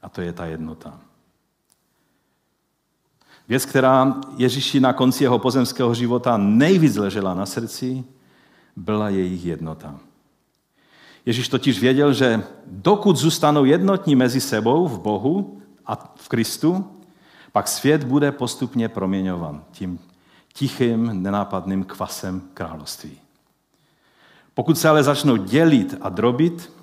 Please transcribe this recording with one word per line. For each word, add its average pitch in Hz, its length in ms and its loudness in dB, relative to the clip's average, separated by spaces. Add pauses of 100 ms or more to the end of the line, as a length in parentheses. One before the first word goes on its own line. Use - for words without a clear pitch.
A 92 60 -16
to - 120 -12
je 87 120 -6
ta 85 140 -10
jednota. 80 540 -12 (2500)
Věc, 135 160 0
která 131 500 4 (220)
Ježíši 127 440 0
na 127 120 4
konci 131 320 2
jeho 123 140 4
pozemského 123 560 0
života 120 420 0
nejvíc 120 600 4
ležela 98 380 -2
na 95 120 -4
srdci, 127 580 -8 (720)
byla 107 320 -2
jejich 92 360 -2
jednota. 80 500 -8 (1300)
Ježíš 120 220 -2
totiž 131 320 0
věděl, 135 320 4
že 117 300 2 (240)
dokud 185 500 2
zůstanou 147 480 2
jednotní 175 520 2
mezi 127 240 2
sebou 123 480 0
v 107 120 -8
Bohu 123 640 -4 (240)
a - 300 -12
v - 120 -20
Kristu, 170 640 -2 (640)
pak 147 160 -2
svět 147 360 0
bude 143 280 0
postupně 123 560 -4
proměňovan 92 840 -4
tím 90 260 -10 (540)
tichým, 117 680 -2
nenápadným 98 640 -4
kvasem 95 580 -10 (120)
království. 78 680 -14 (1300)
Pokud 139 240 2
se 160 100 2
ale 151 140 6
začnou 139 340 2
dělit 113 640 2
a - 80 -6
drobit, 123 640 -2 (100)